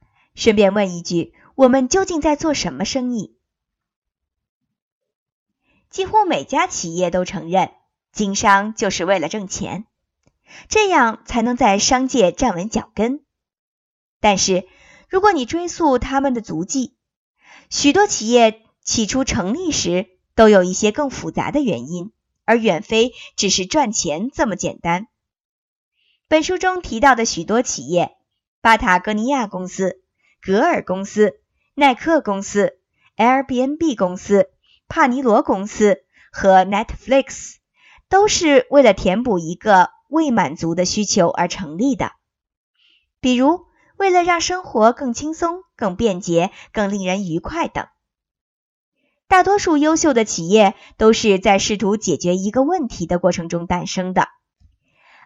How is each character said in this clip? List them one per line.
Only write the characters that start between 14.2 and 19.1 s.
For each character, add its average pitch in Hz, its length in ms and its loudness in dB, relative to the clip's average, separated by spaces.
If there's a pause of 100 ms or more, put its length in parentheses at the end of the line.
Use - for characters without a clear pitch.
是， 185 300 -2 (420)
如 370 100 -2
果 415 120 4
你 262 160 -2
追 339 200 -6
溯 302 300 0
他 262 240 -4
们 269 140 0
的 226 60 -6
足 165 220 -8
迹， 254 320 -6 (760)
许 - 200 2
多 403 140 4
企 226 220 -4
业 226 340 4 (220)
起 220 240 -4
初 262 160 -2